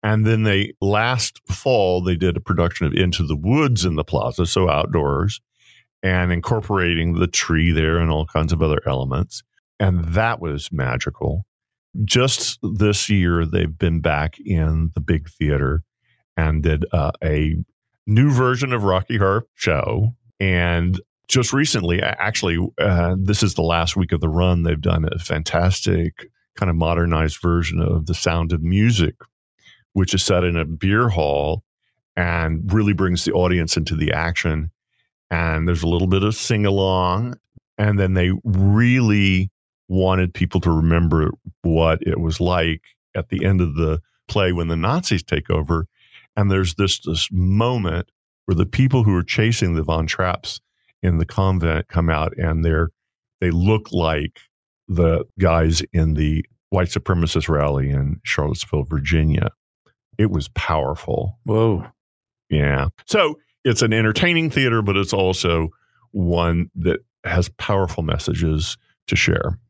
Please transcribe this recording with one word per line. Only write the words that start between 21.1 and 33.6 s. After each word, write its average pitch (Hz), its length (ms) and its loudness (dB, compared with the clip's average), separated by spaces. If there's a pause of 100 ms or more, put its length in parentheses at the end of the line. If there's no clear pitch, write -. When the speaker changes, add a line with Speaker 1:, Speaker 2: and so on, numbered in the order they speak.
Speaker 1:
just 127 260 0
recently, 95 460 0
a-, - 180 -2
actually, 95 400 -2 (200)
uh, 87 400 2
this 98 240 0
is 98 120 0
the 87 80 -2
last 82 340 0
week 92 160 -2
of 82 80 0
the 82 80 0
run, 87 360 2
they've 82 140 0
done 80 320 0
a - 80 -6
fantastic 85 1120 -2 (280)
kind 95 120 -2
of 85 80 0
modernized 82 640 0
version 85 400 0
of 82 240 0
The 85 100 -2
Sound 85 380 -2
of 80 100 -2
Music, 98 520 2 (800)
which 95 180 0
is 95 120 0
set 90 200 2
in 85 120 0
a 82 80 0
beer 95 440 0
hall 73 540 0 (540)
and 85 560 -2
really 104 200 2
brings 90 320 -2
the - 80 -2
audience 90 440 0